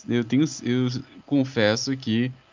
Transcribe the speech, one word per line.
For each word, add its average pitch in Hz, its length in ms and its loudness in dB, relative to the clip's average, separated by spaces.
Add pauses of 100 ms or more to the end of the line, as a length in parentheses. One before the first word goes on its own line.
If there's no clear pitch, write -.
eu 120 160 0
tenho, 127 220 2 (180)
eu 123 260 0 (360)
confesso 131 680 2
que 123 360 -2 (220)